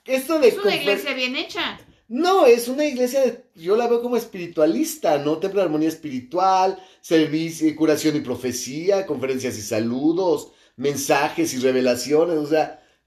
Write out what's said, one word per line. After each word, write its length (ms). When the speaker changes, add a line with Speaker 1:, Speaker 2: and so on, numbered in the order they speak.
Speaker 1:
esto 340
de 100
Speaker 2:
Es 60
una 100
Speaker 1:
confer- 160
Speaker 2:
iglesia 340
bien 220
hecha. 440
Speaker 1:
No, 380
es 220
una 160
iglesia, 600
yo 200
la 120
veo 120
como 160
espiritualista, 1000
¿no? 200
Templo 220
de 40
Armonía 240
Espiritual, 920
servicio, 720
curación 400
y 60
profecía, 840
conferencias 520
y 40
saludos, 880
mensajes 800
y 40
revelaciones, 800
o 100
sea, 340